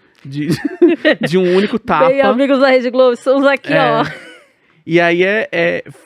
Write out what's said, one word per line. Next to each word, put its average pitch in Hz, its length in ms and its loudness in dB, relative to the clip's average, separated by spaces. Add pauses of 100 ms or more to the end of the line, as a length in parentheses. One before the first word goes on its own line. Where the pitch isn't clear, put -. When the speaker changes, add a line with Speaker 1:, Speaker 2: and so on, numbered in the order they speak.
(260)
Speaker 1:
de, 143 220 -8 (400)
<laughs> 311 340 0
de 170 160 -2
um 180 180 0
único 202 220 0
tapa. 170 320 -2
Speaker 2:
Bem, 277 120 0
amigos 269 380 0
da 269 80 2
Rede 254 220 2
Globo, 254 240 2
estamos 269 320 0
aqui, 277 260 -2
Speaker 1:
É. 311 80 2 (220)
Speaker 2:
ó. - 20 0 (800)
Speaker 1:
E 165 140 0
aí 175 240 2
é, 208 280 -2
é, 170 320 -2 (220)